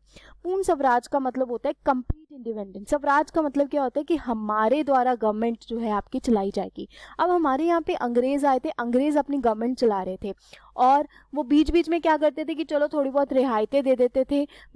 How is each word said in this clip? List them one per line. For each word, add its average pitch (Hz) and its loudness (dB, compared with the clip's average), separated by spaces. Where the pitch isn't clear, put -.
पूर्ण 381 -2
स्वराज 269 0
का 285 -2
मतलब 254 -4
होता 240 -6
है 294 -4
कंप्लीट 294 -4
इंडिपेंडेंस। 214 -12
स्वराज 294 0
का 330 0
मतलब 285 0
क्या 294 -2
होता 254 -4
है 302 -4
कि 330 -2
हमारे 220 0
द्वारा 254 2
गवर्नमेंट 220 -2
जो 226 -6
है 226 -4
आपकी 208 -4
चलाई 202 0
जाएगी। 190 -6
अब 339 2
हमारे 311 2
यहाँ 339 2
पे 339 -4
अंग्रेज 254 0
आए 269 4
थे, 311 -6
अंग्रेज 254 0
अपनी 285 0
गवर्नमेंट 233 -2
चला 208 2
रहे 185 -8
थे 196 -8
और 269 4
वो 285 -2
बीच 294 4
बीच 330 2
में 330 0
क्या 311 2
करते 302 0
थे 311 -6
कि 302 -6
चलो 294 0
थोड़ी 285 -2
बहुत 277 0
रियायतें 254 2
दे 262 2
देते 247 2
थे, 285 0